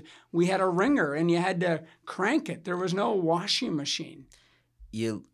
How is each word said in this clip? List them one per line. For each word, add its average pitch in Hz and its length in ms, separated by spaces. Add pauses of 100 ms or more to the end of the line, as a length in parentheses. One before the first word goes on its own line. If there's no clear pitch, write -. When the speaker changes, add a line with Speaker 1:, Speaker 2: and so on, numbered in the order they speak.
(320)
Speaker 1:
we 175 160
had 190 140
a 190 40
wringer 190 480
and 165 160
you 170 80
had 180 220
to 165 240 (220)
crank 220 440
it. 165 140
There 180 140
was 180 160
no 208 180
washing 185 640
machine. 143 500 (680)
Speaker 2:
You, 110 420